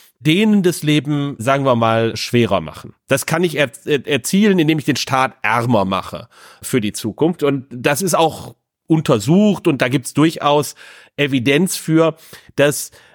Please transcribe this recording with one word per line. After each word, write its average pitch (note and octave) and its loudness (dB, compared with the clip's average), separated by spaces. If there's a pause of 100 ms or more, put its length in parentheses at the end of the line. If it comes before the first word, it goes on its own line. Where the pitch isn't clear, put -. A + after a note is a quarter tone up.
(200)
denen G3+ 2
das E3+ 0
Leben, C#3+ 0
sagen C3+ 0
wir C3 2
mal, A2+ 0
schwerer A2 0
machen. - -12 (140)
Das C3+ 0
kann E3 0
ich D3+ -2
er-, C#3 0 (140)
er-, C#3+ -2
erzielen, F#3+ 2
indem D#3 2
ich - -8
den C3+ 0
Staat C3 -2
ärmer A2+ 2
mache F#2+ -6 (340)
für B2+ -2
die G2+ -2
Zukunft. D3 -2
Und C#3 -2
das B2+ -2
ist F3 -2
auch - -2 (320)
untersucht D#3+ 2
und C#3+ 0
da B2+ 0
gibt's B2+ -4
durchaus D3 0 (400)
Evidenz C#3 0
für, D#3+ 0 (400)
dass C#3+ 0 (240)